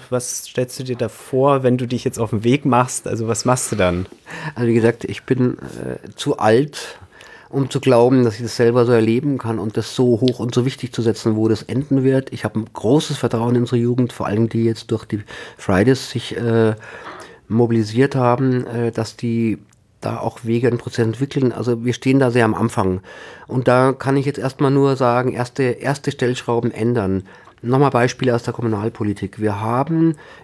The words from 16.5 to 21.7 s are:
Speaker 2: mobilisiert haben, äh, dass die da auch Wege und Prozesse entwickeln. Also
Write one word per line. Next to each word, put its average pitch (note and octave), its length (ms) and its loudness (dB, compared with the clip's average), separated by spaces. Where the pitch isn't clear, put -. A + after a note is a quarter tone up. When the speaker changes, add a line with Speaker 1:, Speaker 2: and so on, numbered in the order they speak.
Speaker 2:
mobilisiert A#2 680 2
haben, B2+ 500 2
äh, A#2 260 -4
dass - 260 -6
die A2+ 420 -2
da A2+ 160 -6
auch - 280 -6
Wege A#2 260 2
und A#2+ 80 -2
Prozesse - 240 -4
entwickeln. B2 480 0
Also A#2 340 -2